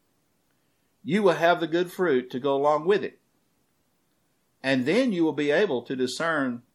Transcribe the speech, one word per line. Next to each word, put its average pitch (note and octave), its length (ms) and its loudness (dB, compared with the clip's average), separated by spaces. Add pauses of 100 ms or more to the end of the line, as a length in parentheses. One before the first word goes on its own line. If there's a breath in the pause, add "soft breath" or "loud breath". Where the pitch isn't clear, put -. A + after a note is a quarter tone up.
(1040)
you G3 220 0
will F3 80 6
have E3 260 4
the E3 80 -4
good F3 240 -2
fruit C#3 400 0
to C3 80 -8
go C#3 160 0
along D3 320 2
with F#3 160 2
it. - 160 -12 (1400)
And C3 240 0
then A#3 260 0
you E3+ 120 0
will D#3 80 0
be C#3+ 180 -2
able D3+ 320 0
to C3+ 140 -8
discern B2+ 680 -2 (120)